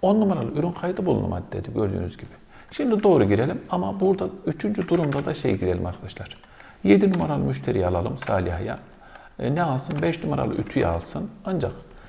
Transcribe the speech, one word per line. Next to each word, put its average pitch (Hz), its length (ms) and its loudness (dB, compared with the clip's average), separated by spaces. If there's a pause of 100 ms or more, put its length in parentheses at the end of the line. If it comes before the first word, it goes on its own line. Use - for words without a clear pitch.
On 208 200 4
numaralı 165 300 2
ürün 156 200 0
kaydı 180 340 -4
bulunamadı 95 460 0
dedi 95 220 -8
gördüğünüz 95 440 -2
gibi. - 120 -16 (420)
Şimdi 233 320 0
doğru 165 200 8
girelim 113 460 2
ama 190 300 -2
burada 190 280 2 (180)
üçüncü 196 420 -2
durumda 143 380 2
da 170 80 -2
şey 107 240 0
girelim 90 280 0
arkadaşlar. - 520 -10 (460)
Yedi 196 300 6
numaralı 151 300 0
müşteriyi 131 440 0
alalım 90 300 0
Saliha'ya. 92 640 -2 (600)
E, 127 160 0
ne 175 80 0
alsın? 143 380 -2
Beş 165 220 -2
numaralı 135 320 -2
ütüyü - 320 0
alsın. - 440 -4 (140)
Ancak 185 260 -2 (380)